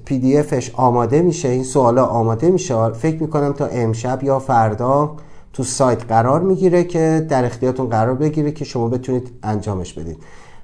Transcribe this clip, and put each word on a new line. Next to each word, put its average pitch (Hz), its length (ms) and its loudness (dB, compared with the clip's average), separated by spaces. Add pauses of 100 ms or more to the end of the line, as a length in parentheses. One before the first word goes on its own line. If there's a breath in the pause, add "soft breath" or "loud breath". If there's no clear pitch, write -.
پی 135 140 -2
دی 131 200 4
افش 147 360 -2
آماده 123 480 2
می‌شه، 151 260 0
این 127 160 0
سوالا 127 400 4
آماده 113 460 2
می‌شه، 113 420 0
فکر 160 300 -2
می‌کنم 147 300 0
تا 143 140 -4
امشب 123 560 -2
یا 135 160 2
فردا 127 760 2 (360 loud breath)
تو 127 100 -6
سایت 120 420 0
قرار 120 360 2
می‌گیره 180 440 2
که 160 440 0
در 127 160 2
اختیارتون 127 420 -2
قرار 113 280 0
بگیره 151 380 0
که 147 120 -10
شما 117 240 -2
بتونید 123 420 -2 (120)
انجامش 101 500 -4
بدید. 80 260 -10 (460 loud breath)